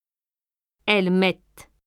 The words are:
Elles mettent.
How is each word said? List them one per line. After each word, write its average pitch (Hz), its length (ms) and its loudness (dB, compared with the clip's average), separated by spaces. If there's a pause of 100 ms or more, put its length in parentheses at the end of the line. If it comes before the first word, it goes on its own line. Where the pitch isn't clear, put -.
(840)
Elles 190 260 0
mettent. - 600 -4 (160)